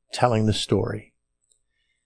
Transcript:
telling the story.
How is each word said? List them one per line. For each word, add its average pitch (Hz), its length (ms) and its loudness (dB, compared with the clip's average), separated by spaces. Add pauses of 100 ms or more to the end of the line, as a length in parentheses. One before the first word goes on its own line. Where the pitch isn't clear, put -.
(140)
telling 113 320 2
the 107 80 2
story. 104 640 -4 (920)